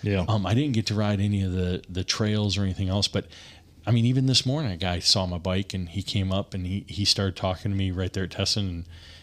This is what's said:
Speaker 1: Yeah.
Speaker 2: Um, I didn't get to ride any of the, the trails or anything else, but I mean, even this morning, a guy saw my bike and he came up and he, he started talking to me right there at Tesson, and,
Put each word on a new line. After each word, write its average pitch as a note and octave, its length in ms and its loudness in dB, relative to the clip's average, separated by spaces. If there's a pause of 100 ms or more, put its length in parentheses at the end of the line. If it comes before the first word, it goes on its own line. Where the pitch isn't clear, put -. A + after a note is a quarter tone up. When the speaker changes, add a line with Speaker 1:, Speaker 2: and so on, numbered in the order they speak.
Speaker 1:
Yeah. G2 260 2
Speaker 2:
Um, G#2 200 2
I G2 80 2
didn't C#3+ 180 2
get G#2+ 140 0
to G#2+ 80 0
ride G#2 260 2
any G2+ 220 2
of F#2 80 0
the, F2+ 360 0
the F2+ 160 -4
trails G#2+ 540 0
or G2+ 60 0
anything F#2+ 260 0
else, G2 180 2
but - 200 -2 (600)
I - 40 2
mean, A#2 140 6
even C3 220 4
this C3 180 2
morning, C3+ 260 0
a F2 60 -6
guy F2 220 0
saw F#2+ 260 2
my F2 140 -2
bike F#2 340 -2
and F2+ 160 -6
he F#2+ 140 -4
came F#2+ 280 0
up G2 220 -2
and F#2 140 -6
he, F#2+ 200 -4
he G2 180 -4
started F#2+ 300 2
talking F#2+ 360 -2
to G2 60 0
me F#2+ 140 0
right F2+ 220 -2
there F#2+ 120 -2
at E2+ 40 -6
Tesson, - 280 -2
and, F2 280 -4 (380)